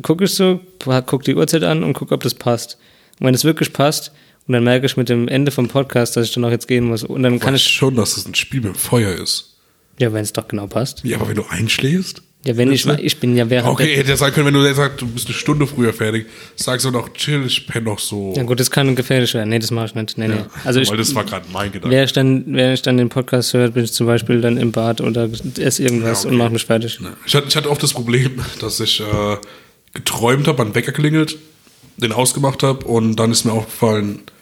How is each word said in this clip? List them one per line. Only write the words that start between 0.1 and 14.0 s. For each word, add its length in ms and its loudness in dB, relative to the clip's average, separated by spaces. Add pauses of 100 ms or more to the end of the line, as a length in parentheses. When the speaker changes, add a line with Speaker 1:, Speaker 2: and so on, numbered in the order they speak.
Speaker 1:
ich 120 2
so, 280 2 (180)
pa-, 220 0
guck 240 -2
die 100 0
Uhrzeit 300 2
an 180 2
und 120 0
guck, 180 -6
ob 100 -2
das 120 -2
passt. 420 -2 (420)
Und 80 0
wenn 80 6
es 80 2
wirklich 300 0
passt, 400 0 (340)
und 60 -2
dann 120 4
merke 220 4
ich 120 -2
mit 100 0
dem 200 2
Ende 220 2
vom 160 0
Podcast, 500 0
dass 100 2
ich 80 -6
dann 100 0
auch 60 2
jetzt 180 -2
gehen 160 2
muss. 200 -2
Und 180 -4
dann 120 4
Speaker 2:
Du 40 2
Speaker 1:
kann 160 0
Speaker 2:
weißt 120 2
Speaker 1:
ich 60 2
Speaker 2:
schon, 240 2
dass 200 0
das 100 -8
ein 80 -10
Spiel 260 -2
mit 140 -2
dem 40 -12
Feuer 360 2
ist. 420 -6 (420)
Speaker 1:
Ja, 140 2
wenn 100 -2
es 120 -6
doch 120 -6
genau 200 -6
passt. 360 -4
Speaker 2:
Ja, 140 -4
aber 120 -4
wenn 80 -4
du 120 -4
einschläfst? 760 -2 (220)
Speaker 1:
Ja, 120 -2
wenn 140 4
ich, 160 2
Speaker 2:
Weißt 140 2
du? 20 -8
Speaker 1:
ich 160 -2
bin 180 2
ja 140 2
während 200 2
Speaker 2:
Okay, 180 2
Speaker 1:
der 80 2
Speaker 2:
hätte 140 2